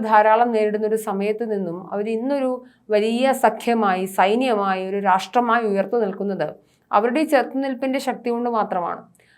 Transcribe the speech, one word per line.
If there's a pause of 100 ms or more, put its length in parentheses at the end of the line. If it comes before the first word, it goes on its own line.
ധാരാളം
നേരിടുന്ന
ഒരു
സമയത്ത്
നിന്നും (160)
അവർ (120)
ഇന്നൊരു (420)
വലിയ (140)
സഖ്യമായി, (160)
സൈന്യമായി,
ഒരു (100)
രാഷ്ട്രമായി
ഉയർത്തു
നിൽക്കുന്നത് (440)
അവരുടെ
ഈ
ചെറുത്തുനിൽപ്പിൻ്റെ
ശക്തി
കൊണ്ട്
മാത്രമാണ്. (360)